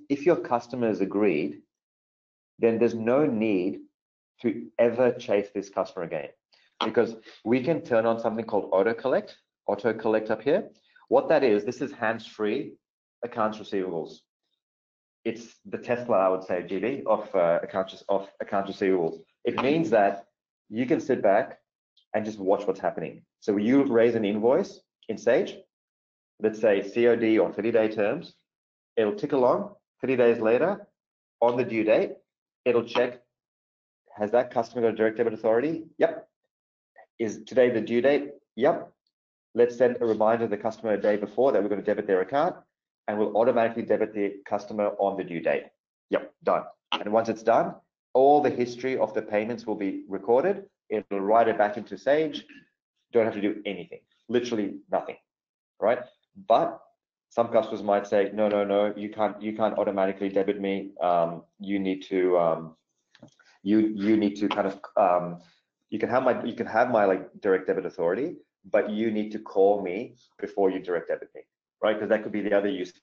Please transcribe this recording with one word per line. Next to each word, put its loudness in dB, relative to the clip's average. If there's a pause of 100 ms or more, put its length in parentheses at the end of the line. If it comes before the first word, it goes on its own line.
if -2
your 6
customer -2
is 0
agreed, 0 (960)
then 2
there's 2
no 2
need 0 (600)
to -4 (120)
ever 4
chase -2
this -8
customer -6
again, -8 (560)
because 0 (280)
we 2
can -2
turn 0
on 0
something -4
called -4
auto 4
collect, -4 (300)
auto -2
collect 0
up -2
here. 0 (400)
What 4
that 4
is, 2
this -6
is -6
hands-free -4 (500)
accounts -4
receivables. -6 (1040)
It's -8 (100)
the -10
Tesla, -2
I 4
would -2
say, -4
G -6
B, -4
of, -2
uh, 4
accounts, -6
of -2 (120)
accounts -4
receivables. 0 (260)
It -2
means 0
that 2 (440)
you -4
can 0
sit -2
back 2 (540)
and 0
just -8
watch 2
what's -2
happening. -6 (180)
So 0
you 2
raise 4
an 0
invoice 0 (300)
in -6
Sage, 0 (840)
let's 0
say 4
C 2
O 6
D 4
or 2
thirty-day 0
terms, -4 (640)
it'll 0
tick -4
along. 2 (260)
Thirty -2
days 4
later, 0 (540)
on 2
the 2
due -2
date, 2 (520)
it'll 2
check, -2 (920)
has -4
that 2
customer -4
got 2
a -6
direct 0
debit 0
authority? 0 (120)
Yep. -2 (920)
Is -4
today 4
the 0
due 0
date? 2 (240)
Yep. 0 (640)
Let's 2
send 2
a -2
reminder 2
to -4
the -4
customer -4
a -2
day 2
before 0
that 2
we're -2
gonna -4
debit -2
their 2
account, -2 (540)
and -4
we'll 0
automatically 2
debit 0
the -4 (120)
customer -2
on 0
the -6
due -8
date. -2 (460)
Yep, -4 (100)
done. 0 (300)
And -6
once 2
it's -6
done, 2 (380)
all 6
the 2
history -4
of -2
the -2
payments -4
will -4
be -6
recorded. 0 (240)
It'll -4
write 4
it 0
back 2
into -12
Sage. -2 (640)
Don't 4
have -2
to -6
do -2
anything, -10 (280)
literally -2 (160)
nothing, -4 (640)
right? 2 (480)
But 2 (500)
some 0
customers 0
might 0
say, 2
"No, 0
no, 2
no, 2
you -8
can't, -4
you -6
can't 0
automatically 0
debit -2
me. -4 (100)
Um, 0 (160)
you -4
need -4
to, 2
um, 0 (880)
you, 4 (160)
you 2
need 0
to -2
kind 0
of, -6 (160)
um, 2 (500)
you -8
can -2
have 0
my, 2
you -6
can -6
have 0
my, 4
like, 0 (120)
direct 2
debit -2
authority, -2 (340)
but 0
you -2
need -4
to -10
call 2
me -8 (240)
before 0
you -4
direct -4
debit -6
me," -18 (400)
right? 0
'Cause -6
that 2
could -10
be -4
the -2
other 2
use -6